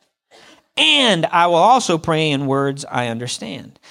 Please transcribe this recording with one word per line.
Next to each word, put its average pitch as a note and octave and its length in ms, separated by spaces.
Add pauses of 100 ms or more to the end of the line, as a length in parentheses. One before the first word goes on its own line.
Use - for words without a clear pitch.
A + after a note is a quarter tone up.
(760)
and B3+ 520
I E3+ 200
will F3 80
also F#3 440
pray D#3 320
in C#3 160
words C#3 420
I A#2+ 180
understand. B2 720 (120)